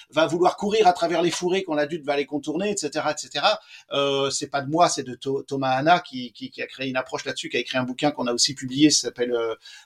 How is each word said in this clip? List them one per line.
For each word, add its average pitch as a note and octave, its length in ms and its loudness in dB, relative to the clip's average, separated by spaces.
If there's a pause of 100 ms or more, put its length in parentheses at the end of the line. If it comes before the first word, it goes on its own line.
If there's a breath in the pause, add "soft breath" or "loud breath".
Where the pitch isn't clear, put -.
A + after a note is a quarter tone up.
(100)
va D#3 160 4
vouloir E3+ 300 2
courir G3+ 320 4
à F3+ 40 8
travers E3+ 300 0
les E3+ 80 2
fourrés F3+ 320 0
quand D#3+ 120 -4
l'adulte D3 300 -2
va C3 120 0
les C#3 100 0
contourner, D#3 440 -4
et G3 60 -4
cetera, D3+ 360 -2
et - 40 -8
cetera. D#3+ 440 0 (320 loud breath)
Euh, C#3 380 0
c'est C3+ 180 -4
pas C#3 120 -2
de C3+ 80 -6
moi, D#3+ 200 4
c'est C#3 160 -4
de B2 100 -10
Tho-, C3+ 300 -4
Thomas C3 320 -2
Hanna E3 240 4
qui, B2 320 -10
qui, C3 180 -14
qui - 120 -10
a B2 40 -4
créé C3 220 -8
une B2+ 80 -4
approche C3 280 -4
là-dessus, C#3 240 -6
qui C3 100 -2
a - 20 2
écrit - 180 -4
un B2+ 60 0
bouquin B2+ 260 -2
qu'on C3+ 160 -4
a A#2+ 60 0
aussi A#2+ 240 0
publié, C3+ 340 4
ça - 120 2
s'appelle, B2 300 -2
euh, A2+ 220 0 (300 loud breath)